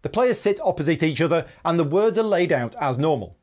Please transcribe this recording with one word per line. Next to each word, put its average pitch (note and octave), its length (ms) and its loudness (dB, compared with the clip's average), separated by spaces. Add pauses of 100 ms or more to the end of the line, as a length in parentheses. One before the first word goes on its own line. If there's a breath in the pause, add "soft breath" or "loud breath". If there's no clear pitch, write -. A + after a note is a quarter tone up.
The - 80 -8
players A#3+ 280 0
sit G3+ 240 0
opposite D#3+ 400 0
each D#3 200 0
other E3 240 0 (180 loud breath)
and E3+ 140 0
the D#3+ 60 2
words F#3+ 340 2
are A3+ 40 0
laid F3+ 300 0
out A#2+ 280 -2
as C3 180 -2
normal. C3+ 440 -2